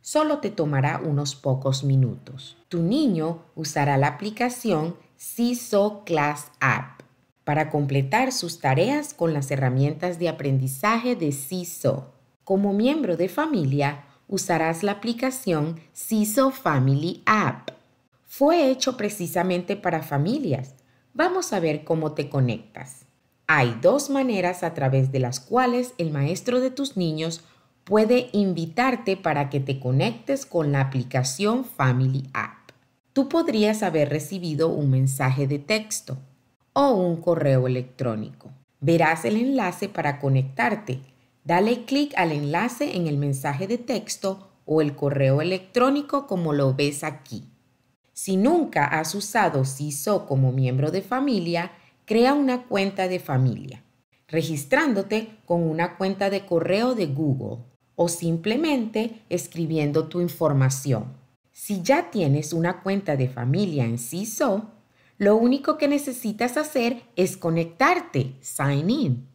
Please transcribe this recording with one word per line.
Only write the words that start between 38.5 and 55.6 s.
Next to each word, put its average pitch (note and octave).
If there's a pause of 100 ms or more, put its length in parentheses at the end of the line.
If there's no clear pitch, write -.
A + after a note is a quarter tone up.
Verás E3
el G#3
enlace A3
para D3
conectarte. C3+ (420)
Dale G#3+
clic C#4+
al E3+
enlace D3+
en E3+
el D3
mensaje C#3+
de A#3
texto G3+ (180)
o D#3
el D3
correo C#3
electrónico C4
como E3+
lo C#3
ves C#3+
aquí. C3+ (720)
Si F#3+
nunca B3
has D#3
usado F#3
Seesaw D3+
como C3
miembro C3
de F3+
familia, F#3+ (320)
crea A#3
una C4
cuenta G3
de F#3
familia, C3 (460)
registrándote G3+
con E3+